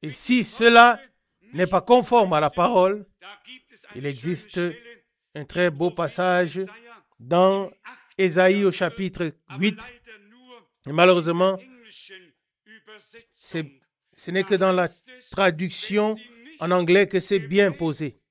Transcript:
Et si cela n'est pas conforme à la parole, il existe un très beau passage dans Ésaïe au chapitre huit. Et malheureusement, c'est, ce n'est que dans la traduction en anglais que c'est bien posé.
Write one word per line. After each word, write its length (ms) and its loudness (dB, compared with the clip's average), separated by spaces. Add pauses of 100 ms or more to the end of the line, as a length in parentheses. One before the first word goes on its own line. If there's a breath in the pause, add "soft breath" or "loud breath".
Et 100 -12
si 320 -4
cela 560 6 (540)
n'est 140 0
pas 140 0
conforme 520 2
à 60 2
la 100 0
parole, 560 0 (880)
il 100 -12
existe 540 -8 (760)
un 120 -12
très 240 -2
beau 220 -4
passage 720 -2 (580)
dans 520 0 (460)
Ésaïe 480 2
au 60 2
chapitre 600 -6 (260)
huit. 200 -2 (1080)
Et 40 -12
malheureusement, 680 2 (1700)
c'est, 340 -12 (480)
ce 180 -16
n'est 120 -2
que 120 -2
dans 160 2
la 160 0 (440)
traduction 840 -2 (440)
en 120 -4
anglais 360 4
que 120 -2
c'est 200 -2
bien 320 0
posé. 480 -6 (120)